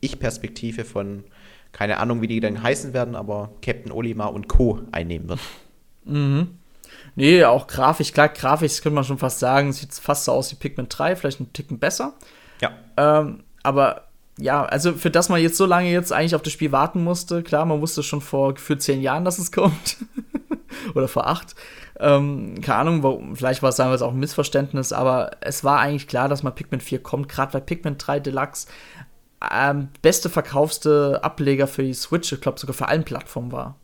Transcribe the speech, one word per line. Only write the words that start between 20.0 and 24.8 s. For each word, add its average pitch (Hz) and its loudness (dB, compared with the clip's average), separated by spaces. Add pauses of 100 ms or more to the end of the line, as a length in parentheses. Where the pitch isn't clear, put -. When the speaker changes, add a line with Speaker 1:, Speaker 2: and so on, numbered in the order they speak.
Speaker 2:
<laughs> - -8
Oder 131 2
vor - -2
acht. - -4 (440)
Ähm, 143 2
keine 117 2
Ahnung, 156 2
warum, 117 -2
vielleicht 127 -2
war 135 4
es 123 -2
damals 127 2
auch 120 0
ein 131 -2
Missverständnis, 139 -2